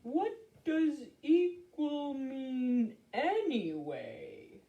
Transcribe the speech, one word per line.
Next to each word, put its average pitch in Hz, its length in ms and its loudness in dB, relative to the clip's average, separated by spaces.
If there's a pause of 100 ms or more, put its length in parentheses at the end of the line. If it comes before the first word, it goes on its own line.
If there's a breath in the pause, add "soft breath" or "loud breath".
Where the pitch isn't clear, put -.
What 320 280 0 (320)
does 311 340 2 (240)
equal 294 920 2
mean 262 840 0 (180)
anyway? 214 1600 -2